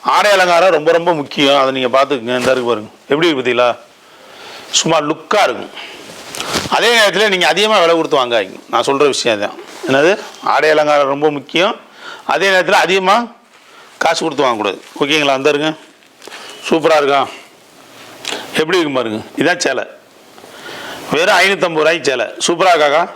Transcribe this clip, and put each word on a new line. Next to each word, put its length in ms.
ஆடை 220
அலங்காரம் 400
ரொம்ப 200
ரொம்ப 240
முக்கியம், 400
அதை 160
நீங்க 200
பாத்துக்கங்க. 440
இந்த 140
இருக்கு 160
பாருங்க, 200
எப்படி 160
இருக்கு 120
பாத்தீங்களா, 300
சும்மா 180
லுக்கா 380
இருக்கும். 240
அதே 220
நேரத்துல 360
நீங்க 180
அதிகமா 320
விலை 160
கொடுத்து 200
வாங்காதீங்க, 400
நான் 160
சொல்ற 240
விஷயம் 320
தான். 100
என்னது, 240
ஆடை 220
அலங்காரம் 380
ரொம்ப 240
முக்கியம், 360
அதே 200
நேரத்துல 320
அதிகமா 300
காசு 220
கொடுத்து 220
வாங்கக்கூடாது. 320
ஓகேங்களா? 380
அந்த 140
இருங்க, 180
சூப்பரா 320
இருக்கா, 200
எப்படி 180
இருக்கு 200
பாருங்க. 220
இதான் 240
சேலை, 180
வெறும் 260
ஐநூத்தம்பது 440
ரூபாய்க்கு 260
சேலை. 140
"சூப்பரா 300
இருக்காக்கா?" 280